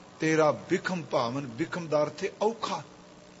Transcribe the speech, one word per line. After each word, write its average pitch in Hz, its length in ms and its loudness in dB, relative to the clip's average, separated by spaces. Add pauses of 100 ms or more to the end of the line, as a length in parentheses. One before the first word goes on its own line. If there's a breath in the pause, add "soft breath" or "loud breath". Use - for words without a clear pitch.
(200)
ਤੇਰਾ 156 320 6
ਬਿਖਮ 175 500 -2
ਭਾਵਨ। 135 440 -2
ਬਿਖਮ 160 420 -6
ਦਾ 151 140 4
ਅਰਥ 147 220 -4
ਹੈ 190 40 -2 (140)
ਔਖਾ, 202 400 -2 (580)